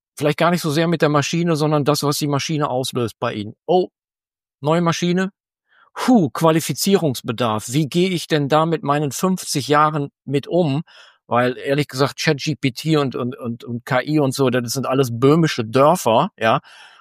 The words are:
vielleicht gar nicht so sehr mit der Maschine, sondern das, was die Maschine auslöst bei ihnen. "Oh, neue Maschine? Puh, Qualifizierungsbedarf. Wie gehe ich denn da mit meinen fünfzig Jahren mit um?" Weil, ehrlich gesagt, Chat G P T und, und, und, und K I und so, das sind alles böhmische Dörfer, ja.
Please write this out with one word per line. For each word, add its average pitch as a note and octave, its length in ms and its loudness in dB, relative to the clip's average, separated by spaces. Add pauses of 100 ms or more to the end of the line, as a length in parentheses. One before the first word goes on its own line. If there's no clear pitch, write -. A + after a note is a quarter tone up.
(160)
vielleicht D3+ 220 0
gar E3 120 2
nicht F3+ 120 0
so E3 80 -2
sehr E3 180 0
mit E3+ 120 0
der D#3 80 2
Maschine, E3 460 0
sondern D3 300 0
das, C#3+ 180 0
was D3 160 -2
die D#3 80 -4
Maschine C#3+ 420 -2
auslöst B2 520 -4
bei A#2 140 -4
ihnen. G#2 200 -10 (120)
"Oh, F#3 220 2 (720)
neue D#3 200 0
Maschine? F3 500 0 (640)
Puh, G#3 360 4
Qualifizierungsbedarf. C#3 1400 0
Wie C#3 200 0
gehe F3+ 220 0
ich F3 160 -4
denn D3 220 0
da D#3 180 4
mit E3 160 -2
meinen C#3+ 300 0
fünfzig F3+ 560 -4
Jahren D3 420 2 (140)
mit C3+ 240 -4
um?" E3 340 0 (460)
Weil, B2 280 0
ehrlich C#3 300 -2
gesagt, C3+ 300 -2
Chat D3+ 220 -2
G D3 180 -4
P C3+ 160 -2
T D#3 240 0
und, C#3 180 0
und, B2 240 -6
und, A#2 240 -10
und A#2+ 220 -10
K B2+ 180 0
I D3+ 160 0
und C3 160 0
so, C3 160 2
das A#2+ 220 -2
sind B2 140 -4
alles C3 260 0
böhmische C#3 520 2
Dörfer, C3 720 2
ja. A2+ 240 2 (400)